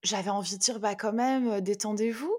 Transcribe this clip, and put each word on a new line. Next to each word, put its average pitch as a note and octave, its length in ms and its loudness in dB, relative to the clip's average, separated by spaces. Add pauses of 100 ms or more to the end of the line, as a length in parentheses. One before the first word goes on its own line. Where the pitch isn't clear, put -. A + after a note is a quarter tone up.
j'avais G3 260 0
envie G3 260 -2
de F#3+ 40 -12
dire : « A3+ 220 0
Bah, G3+ 140 0
quand G#3 180 -2
même, B3+ 340 2
heu, G3+ 140 2
détendez-vous, A3 760 0